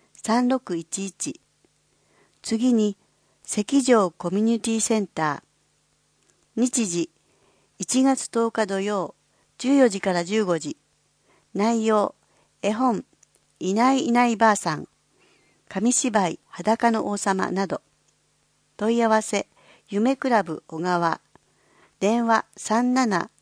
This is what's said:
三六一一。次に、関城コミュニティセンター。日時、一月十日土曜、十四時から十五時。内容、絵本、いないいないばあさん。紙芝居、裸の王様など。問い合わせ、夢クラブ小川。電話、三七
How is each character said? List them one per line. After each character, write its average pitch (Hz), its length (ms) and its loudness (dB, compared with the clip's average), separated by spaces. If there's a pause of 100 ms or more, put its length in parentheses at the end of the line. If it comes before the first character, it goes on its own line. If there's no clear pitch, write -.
(120)
三 240 340 0
六 247 300 -2
一 170 280 -8
一。 - 360 -10 (1000)
次 233 300 0
に、 214 240 2 (520)
関 269 320 0
城 233 300 4
コ 175 220 -8
ミ 196 60 0
ュ - 20 2
ニ 226 200 2
テ 226 120 -4
ィ 220 80 0
セ 220 180 0
ン 196 80 -2
タ 151 380 -4 (1120)
ー。 220 40 0
日 247 280 0
時、 170 220 -4 (680)
一 254 240 0
月 262 260 0
十 233 220 0
日 220 160 -2
土 196 140 -4
曜、 196 340 -4 (420)
十 269 200 0
四 262 120 6
時 196 120 -6
か 190 120 -2
ら 175 120 0
十 208 200 0
五 175 140 0
時。 - 180 -8 (760)
内 220 320 0
容、 214 300 2 (440)
絵 202 120 0
本、 233 320 -2 (560)
い 190 120 -2
な 240 200 4
い 269 160 0
い - 20 2
な 240 160 4
い 233 80 0
ば 220 160 4
あ 202 60 4
さ 156 180 -4
ん。 151 140 -10 (800)
紙 220 240 0
芝 208 380 0
居、 - 180 -10
裸 226 420 0
の 220 160 -2
王 208 100 -4
様 190 360 -2
な 185 160 -2
ど。 - 140 -6 (960)
問 226 200 0
い 233 40 2
合 226 100 4
わ 220 120 2
せ、 - 240 -4 (420)
夢 226 280 0
ク 269 120 -4
ラ 220 140 4
ブ 160 240 -8
小 160 140 -10
川。 175 400 0 (800)
電 226 260 0
話、 226 200 2 (100)
三 247 380 0
七 220 360 0 (120)